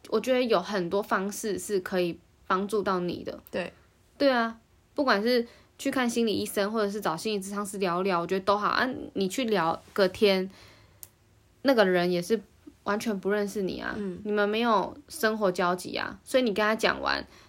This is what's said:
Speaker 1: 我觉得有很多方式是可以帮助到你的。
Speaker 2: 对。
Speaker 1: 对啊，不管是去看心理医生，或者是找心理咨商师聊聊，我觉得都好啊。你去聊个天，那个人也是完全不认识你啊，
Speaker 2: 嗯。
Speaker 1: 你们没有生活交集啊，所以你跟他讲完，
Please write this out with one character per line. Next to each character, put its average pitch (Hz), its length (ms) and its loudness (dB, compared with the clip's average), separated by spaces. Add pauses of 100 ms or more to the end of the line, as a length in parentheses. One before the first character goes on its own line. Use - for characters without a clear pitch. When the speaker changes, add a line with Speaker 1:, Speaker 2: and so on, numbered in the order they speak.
Speaker 1:
我 220 100 0
觉 254 120 -2
得 254 120 2
有 214 180 2
很 185 300 -4
多 202 100 0
方 202 300 -2
式 196 260 -6
是 196 220 -4
可 185 200 -4
以 170 200 -2 (260)
帮 196 220 0
助 202 160 -2
到 190 160 0
你 175 240 -4
的。 - 160 -12 (100)
Speaker 2:
对。 175 240 -6 (440)
Speaker 1:
对 277 120 4
啊， 226 280 0 (380)
不 285 80 0
管 214 180 4
是 233 240 2 (320)
去 269 140 -2
看 247 180 0
心 233 160 0
理 208 80 0
医 202 120 -2
生， 202 260 -2
或 220 120 0
者 202 60 0
是 202 120 -6
找 170 160 -2
心 214 180 -4
理 190 80 -4
咨 196 60 -10
商 202 160 -4
师 196 120 -8
聊 185 240 0
聊， 185 200 2
我 170 40 -4
觉 190 140 -2
得 185 60 -6
都 202 120 6
好 202 120 0
啊。 254 200 2 (240)
你 190 140 0
去 - 180 -2
聊 175 340 2 (120)
个 190 160 4
天， 190 420 2 (1120)
那 262 120 4
个 220 80 8
人 180 260 4
也 175 120 0
是 208 200 0 (440)
完 202 120 0
全 214 220 -4
不 190 100 -4
认 208 180 2
识 202 140 -6
你 - 180 -4
啊， 60 180 -6
Speaker 2:
嗯。 185 260 -6
Speaker 1:
你 208 80 -4
们 208 160 2
没 214 140 0
有 220 360 0 (120)
生 220 280 0
活 202 140 2
交 180 240 0
集 - 220 -8
啊， 50 260 -6
所 - 160 2
以 254 40 4
你 220 100 2
跟 214 100 0
他 214 100 2
讲 190 280 0
完， 69 200 0 (280)